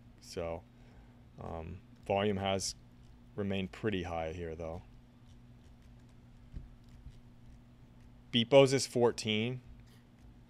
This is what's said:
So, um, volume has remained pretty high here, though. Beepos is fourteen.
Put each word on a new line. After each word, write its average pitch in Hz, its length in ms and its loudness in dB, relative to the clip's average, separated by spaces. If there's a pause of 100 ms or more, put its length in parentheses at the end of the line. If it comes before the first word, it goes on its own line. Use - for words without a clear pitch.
(220)
So, 85 400 -8 (840)
um, 85 340 -10 (300)
volume 101 300 2
has 98 380 -2 (600)
remained 98 360 -2
pretty 98 320 -2
high 82 300 -4
here, 82 220 -8
though. 82 280 -8 (3500)
Beepos 131 420 8
is 131 120 2
fourteen. 120 760 2 (880)